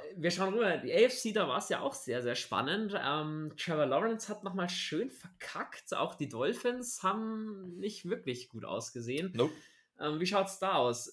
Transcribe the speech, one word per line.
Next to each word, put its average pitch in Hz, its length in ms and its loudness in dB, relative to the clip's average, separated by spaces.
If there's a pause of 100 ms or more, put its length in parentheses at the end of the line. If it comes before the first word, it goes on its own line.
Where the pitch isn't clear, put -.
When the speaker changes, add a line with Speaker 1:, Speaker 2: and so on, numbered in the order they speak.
(160)
Speaker 1:
wir 170 140 2
schauen 190 240 0
rüber. 196 240 4
Die 123 120 -4
A 180 100 6
F 247 140 8
C, 220 200 -2
da 196 120 4
war's 139 220 0
ja - 120 0
auch 277 120 0
sehr, 123 300 -4
sehr 120 120 0
spannend. 180 640 0
Ähm, 151 600 -2
Trevor 156 260 2
Lawrence 208 460 2
hat 202 120 -6
nochmal 185 280 -2
schön 208 400 -2
verkackt. - 800 -10
Auch - 220 0
die 135 160 -4
Dolphins 233 720 0
haben 214 760 -2
nicht 196 320 -4
wirklich 135 400 -4
gut 113 160 -12
ausgesehen. 123 680 -4
Speaker 2:
Nope. 135 180 4 (480)
Speaker 1:
Ähm, 151 180 -2
wie 180 80 2
schaut's 190 320 2
da 190 180 2
aus? 123 360 2